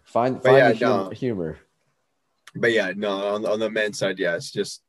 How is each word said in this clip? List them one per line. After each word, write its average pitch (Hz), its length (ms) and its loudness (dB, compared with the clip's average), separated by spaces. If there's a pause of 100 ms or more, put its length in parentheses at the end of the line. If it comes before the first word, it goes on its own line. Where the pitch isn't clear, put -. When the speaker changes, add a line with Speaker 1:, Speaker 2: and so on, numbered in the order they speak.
Speaker 1:
Find, 123 380 -2
Speaker 2:
But 131 100 4
Speaker 1:
find 131 60 8
Speaker 2:
yeah, 120 160 6
Speaker 1:
the 113 120 -2
hum-, 104 200 2
Speaker 2:
no. 95 60 -12
Speaker 1:
humor. 98 460 -6 (1000)
Speaker 2:
But 110 180 0
yeah, 98 220 0
no, 101 400 -2
on, 107 100 -4
on 107 140 0
the 110 100 0
men's 107 300 -2
side, 95 200 -2
yeah, 85 160 0
it's - 160 -8
just, - 380 -6